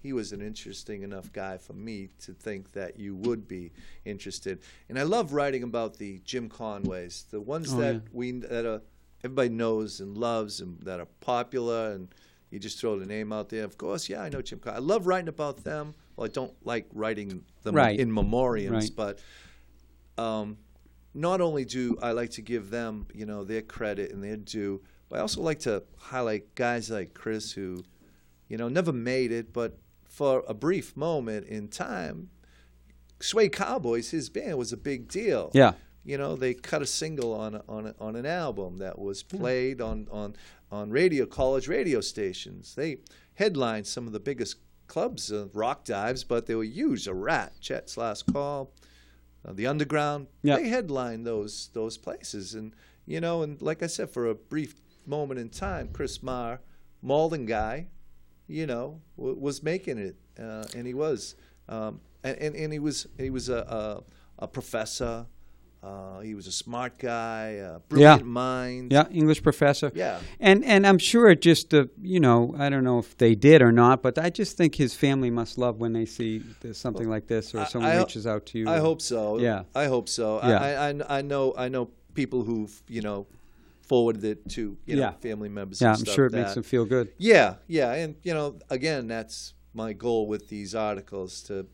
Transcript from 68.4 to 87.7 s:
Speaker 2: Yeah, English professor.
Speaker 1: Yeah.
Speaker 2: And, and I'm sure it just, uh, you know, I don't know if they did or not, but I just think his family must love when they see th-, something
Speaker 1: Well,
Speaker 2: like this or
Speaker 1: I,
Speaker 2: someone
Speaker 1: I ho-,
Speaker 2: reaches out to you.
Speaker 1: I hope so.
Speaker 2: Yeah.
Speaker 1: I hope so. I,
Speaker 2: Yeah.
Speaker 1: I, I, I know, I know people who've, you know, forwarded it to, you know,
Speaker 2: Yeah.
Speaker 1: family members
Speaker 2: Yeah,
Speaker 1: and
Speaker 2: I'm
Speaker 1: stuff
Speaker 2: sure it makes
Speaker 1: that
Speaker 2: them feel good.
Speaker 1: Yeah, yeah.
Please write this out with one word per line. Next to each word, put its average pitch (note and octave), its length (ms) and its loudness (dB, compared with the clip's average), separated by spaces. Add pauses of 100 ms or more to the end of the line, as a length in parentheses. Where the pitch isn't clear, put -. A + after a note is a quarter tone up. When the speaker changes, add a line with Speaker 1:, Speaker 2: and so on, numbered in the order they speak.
Speaker 2:
Yeah, C#3+ 220 6
English D#3 320 4
professor. C#3+ 500 2
Speaker 1:
Yeah. A2 240 -2 (220)
Speaker 2:
And, G3 240 8
and G3+ 200 8
I'm F#3+ 140 10
sure A#3 320 8
it D#3+ 100 10
just, D#3+ 320 8
uh, D3 120 8 (180)
you F#3 160 2
know, A#2+ 400 8
I C#3+ 100 2
don't C3+ 140 2
know B2 160 4
if - 180 -4
they A#2 200 8
did C#3+ 260 12
or A#2+ 80 12
not, A#2+ 320 10
but B2+ 160 2
I E3 100 0
just F#3+ 280 -2
think D#3+ 180 4
his C3 200 2
family C3+ 360 2
must A#2 260 -4
love B2 220 0
when A#2 140 -2
they A2+ 120 0
see A2 380 -4 (200)
th-, A2+ 120 -12
something A#2 340 -6
Speaker 1:
Well, A2 80 -2
Speaker 2:
like G#2 120 -8
this A2 260 -2
or - 60 -2
Speaker 1:
I, - 40 0
Speaker 2:
someone C#3 280 0
Speaker 1:
I - 20 6
ho-, F3+ 60 6
Speaker 2:
reaches A2+ 260 -2
out G#2+ 200 -2
to - 120 -6
you. A2 100 0
Speaker 1:
I E3 100 4
hope D#3+ 220 2
so. G#2+ 380 0
Speaker 2:
Yeah. A2+ 240 2 (120)
Speaker 1:
I D3 120 2
hope B2 220 0
so. A2 300 0
I, A#2+ 100 2
Speaker 2:
Yeah. A2 120 6
Speaker 1:
I, C#3+ 300 0
I, C#3+ 280 -2
I C#3 40 -2
know, C#3 340 0
I B2+ 120 -2
know B2+ 220 -2 (240)
people C3 280 0
who've, G#2+ 460 -4
you A2+ 140 -6
know, G2+ 260 -4 (540)
forwarded A#2 420 4
it G#2+ 260 -4
to, G#2 340 -6
you B2+ 120 -2
know, C#3 60 4
Speaker 2:
Yeah. G#2+ 100 0
Speaker 1:
family G#2+ 360 -8
members G2 320 -8
Speaker 2:
Yeah, A#2+ 100 8
Speaker 1:
and G#2+ 80 4
Speaker 2:
I'm A2+ 60 -2
Speaker 1:
stuff - 120 0
Speaker 2:
sure C#3 100 8
it A#2 60 4
makes A2+ 180 2
Speaker 1:
that - 40 -6
Speaker 2:
them B2 100 -4
feel A#2+ 220 2
good. A#2+ 320 0
Speaker 1:
Yeah, E3 360 8 (140)
yeah. D#3 240 2